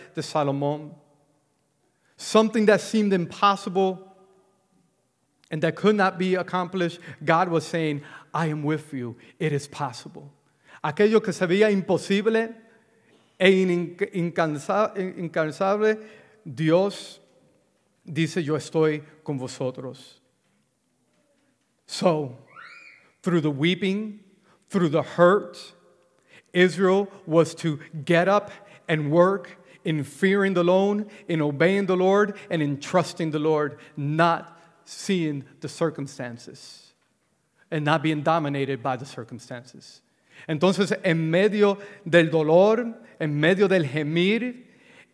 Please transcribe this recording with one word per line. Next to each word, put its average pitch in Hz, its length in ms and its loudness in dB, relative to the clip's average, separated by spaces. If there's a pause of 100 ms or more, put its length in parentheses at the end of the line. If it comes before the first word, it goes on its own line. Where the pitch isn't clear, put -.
(160)
de 156 60 -6
Salomón." 147 720 -4 (1200)
Something 220 500 2
that 208 140 4
seemed 208 320 0
impossible 190 1000 -2 (1400)
and 156 140 -6
that 160 140 0
could 214 180 2
not 190 240 0
be 185 160 0
accomplished, 180 640 -4 (260)
God 170 260 2
was 165 140 0
saying, 156 380 -4 (320)
"I 156 140 -2
am 151 160 -6
with 156 280 -4
you. 120 240 -8 (220)
It 156 140 -2
is 143 160 -6
possible." 143 640 -12 (500)
Aquello 208 400 4
que 196 100 -4
se 185 140 -2
veía 202 240 4
imposible 208 840 0 (840)
e 190 240 6
in-, 175 340 -2 (160)
incansa-, 170 840 -2
incansable, 190 1000 -2 (460)
Dios 160 760 0 (840)
dice, 160 380 -4
"Yo 147 120 -4
estoy 151 480 0 (200)
con 143 160 -6
vosotros." 127 840 -10 (1700)
So, 151 520 -2 (840)
through 170 200 0
the 151 80 0
weeping, 190 680 -2 (500)
through 175 180 0
the 147 140 0
hurt, - 720 2 (800)
Israel 185 540 4 (180)
was 160 300 2
to 156 220 -4 (260)
get 175 220 2
up 202 240 0 (380)
and 156 220 0
work 180 480 2 (260)
in 156 180 -2
fearing 196 520 0
the 175 100 2
Lord, 202 460 2 (180)
in 160 140 0
obeying 170 440 0
the 185 100 2
Lord, 196 420 2 (120)
and 165 120 -2
in 143 180 -2
trusting 170 520 -2
the 156 60 -2
Lord, 151 400 -2 (200)
not 156 600 0 (280)
seeing 156 580 -4 (160)
the 151 80 -12
circumstances - 1300 -8 (760)
and 151 140 -4
not 151 180 2
being 151 200 -2
dominated 143 600 -2
by 139 140 -4
the 120 80 -12
circumstances. - 960 -18 (480)
Entonces, 180 560 0
en 165 260 0
medio 202 480 2 (300)
del 165 220 6
dolor, 196 640 4 (260)
en 147 180 -2
medio 185 300 4
del 180 160 2
gemir, 175 840 -2 (480)